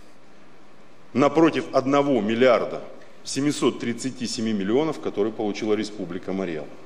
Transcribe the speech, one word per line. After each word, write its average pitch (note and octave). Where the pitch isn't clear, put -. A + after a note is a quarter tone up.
Напротив C#3
одного C3+
миллиарда G#2
семисот C#3
тридцати A#2+
семи A2
миллионов, A#2
которые G#2
получила G#2+
Республика F#2+
Марий F2+
Эл. D2